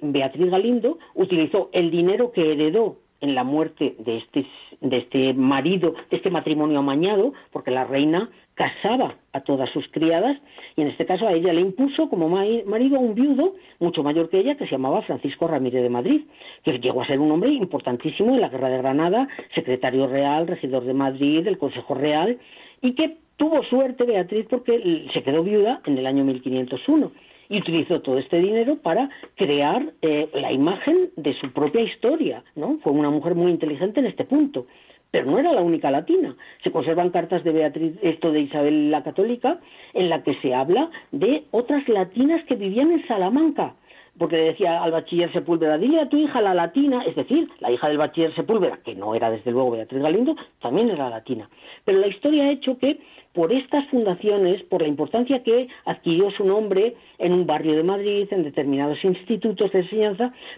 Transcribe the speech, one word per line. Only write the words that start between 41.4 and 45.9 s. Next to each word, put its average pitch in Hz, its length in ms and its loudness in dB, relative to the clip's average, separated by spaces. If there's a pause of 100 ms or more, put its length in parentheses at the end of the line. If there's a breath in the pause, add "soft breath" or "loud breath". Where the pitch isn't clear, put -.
otras 269 380 0
latinas 233 560 2
que 262 100 -2
vivían 202 380 0
en 320 120 0
Salamanca, 220 680 0 (420 soft breath)
porque 165 200 0
le 160 60 4
decía 165 380 0
al 170 100 0
bachiller 165 420 -2
Sepúlveda, 160 440 0
"Dile 262 220 2